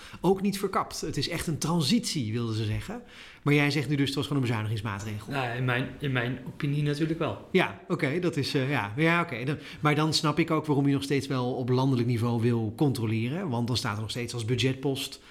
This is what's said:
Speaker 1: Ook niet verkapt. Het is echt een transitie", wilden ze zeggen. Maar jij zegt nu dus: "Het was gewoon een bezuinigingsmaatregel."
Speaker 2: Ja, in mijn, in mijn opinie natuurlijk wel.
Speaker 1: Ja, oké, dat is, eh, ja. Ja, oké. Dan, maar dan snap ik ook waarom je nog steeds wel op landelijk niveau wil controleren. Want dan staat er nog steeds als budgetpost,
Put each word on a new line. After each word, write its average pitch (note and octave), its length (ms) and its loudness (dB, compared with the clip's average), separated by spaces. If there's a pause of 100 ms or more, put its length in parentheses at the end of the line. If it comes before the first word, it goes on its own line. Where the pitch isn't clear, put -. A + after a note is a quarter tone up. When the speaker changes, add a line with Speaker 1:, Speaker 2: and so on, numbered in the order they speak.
(220)
Speaker 1:
Ook F#3+ 200 4
niet G3 180 0
verkapt. - 420 -2
Het D#3+ 160 -4
is C#3+ 120 -2
echt E3 180 -4
een D3+ 100 0
transitie", D#3+ 760 0
wilden A2+ 240 -2
ze A2 80 0
zeggen. A2 380 -4 (400)
Maar C#3+ 120 4
jij C#3+ 180 4
zegt C3+ 180 -2
nu D3+ 60 2
dus: C#3 120 2
"Het - 80 -4
was C#3+ 120 -2
gewoon C#3+ 140 0
een A#2+ 60 2
bezuinigingsmaatregel." G#2+ 880 -4
Speaker 2:
Ja, C3+ 180 0
in B2 140 -2
mijn, B2+ 220 0 (120)
in C#3+ 120 -2
mijn B2+ 360 0
opinie D3 360 -2
natuurlijk D3+ 360 0
wel. A#2+ 320 -4
Speaker 1:
Ja, C3 360 2
oké, D#3 320 0
dat E3 180 0
is, C3+ 160 -2
eh, C3+ 160 2
ja. G#2 260 -2
Ja, E3 260 4
oké. B2+ 220 -6
Dan, C#3+ 140 -2 (220)
maar D3 160 4
dan D#3 180 2
snap D3 260 2
ik E3 120 2
ook D#3 140 2
waarom C#3 220 4
je C#3 60 4
nog C#3 100 2
steeds C3+ 240 0
wel B2+ 260 0
op B2 160 -2
landelijk B2+ 380 4
niveau A#2+ 340 2
wil A2+ 340 2
controleren. B2 760 0
Want A#2+ 180 0
dan A#2+ 100 0
staat G#2 180 -2
er G#2+ 60 -4
nog G#2+ 100 -6
steeds A#2+ 220 -6
als A#2 120 -6
budgetpost, C3 720 0 (120)